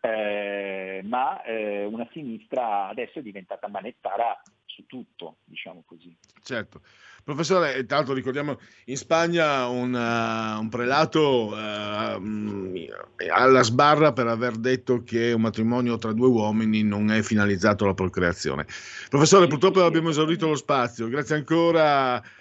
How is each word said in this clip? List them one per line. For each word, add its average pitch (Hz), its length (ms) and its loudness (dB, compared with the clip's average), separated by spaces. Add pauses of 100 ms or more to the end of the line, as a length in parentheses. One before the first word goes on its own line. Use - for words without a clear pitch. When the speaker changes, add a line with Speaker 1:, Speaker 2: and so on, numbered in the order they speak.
Speaker 1:
Eh, 101 1000 -4
ma, 127 380 -4
eh, 107 440 -6
una 113 280 -8
sinistra 113 760 -6
adesso 113 280 -10
è 147 60 -12
diventata 98 440 -12
manettara 101 720 -6 (240)
su - 220 -20
tutto, 87 580 -18
diciamo 87 400 -18
così. 85 320 -20 (280)
Speaker 2:
Certo. 113 380 -10 (420)
Professore, 156 500 0
eh, 131 140 -4
tra 139 100 0
l'altro 139 160 0
ricordiamo 135 460 -4 (260)
in - 120 -8
Spagna 160 720 2
un, 123 280 -2
eh, 113 640 -2
un 110 100 -6
prelato, 127 880 2
eh, 107 640 -6
mm, 101 560 -8 (560)
alla 127 320 6
sbarra 147 500 4
per 117 140 -2
aver 117 300 -2
detto 123 440 0
che 117 300 -2
un 113 100 2
matrimonio 117 560 0
tra 110 160 -4
due 120 140 4
uomini 107 560 2
non 104 260 0
è 110 140 2
finalizzato 101 640 2
alla 95 100 2
procreazione. 87 720 -2 (420)
Professore, 165 360 8
Speaker 1:
Sì, 151 40 2
Speaker 2:
purtroppo 175 300 2
Speaker 1:
sì, - 20 6
sì, 175 60 6
Speaker 2:
abbiamo 165 220 2
esaurito 156 380 0
lo 156 80 2
spazio. 120 520 -2
Grazie 147 280 -4
ancora 151 840 2 (200)